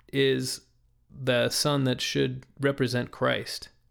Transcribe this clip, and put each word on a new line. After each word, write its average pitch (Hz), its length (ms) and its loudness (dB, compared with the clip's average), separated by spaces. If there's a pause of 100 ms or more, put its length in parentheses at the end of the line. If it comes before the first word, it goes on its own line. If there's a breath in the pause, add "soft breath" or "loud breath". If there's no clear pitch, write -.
is 135 520 0 (500)
the 123 360 2
son 143 340 2
that 127 180 2
should 135 460 -2 (140)
represent 123 500 0
Christ. - 580 -4 (220)